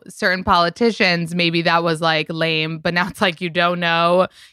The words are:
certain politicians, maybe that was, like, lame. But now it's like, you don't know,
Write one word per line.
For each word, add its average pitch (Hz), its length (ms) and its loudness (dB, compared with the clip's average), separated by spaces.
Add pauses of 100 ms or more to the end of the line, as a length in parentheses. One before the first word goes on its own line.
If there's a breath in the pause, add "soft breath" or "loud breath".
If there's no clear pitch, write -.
certain 185 360 -2
politicians, 175 880 2
maybe 170 280 0
that 170 200 2
was, 165 180 0
like, 160 320 0
lame. 160 460 -2
But 170 160 -4
now 180 140 -2
it's - 120 -12
like, 180 200 0
you 180 100 -4
don't 175 300 0
know, 170 480 2 (240 loud breath)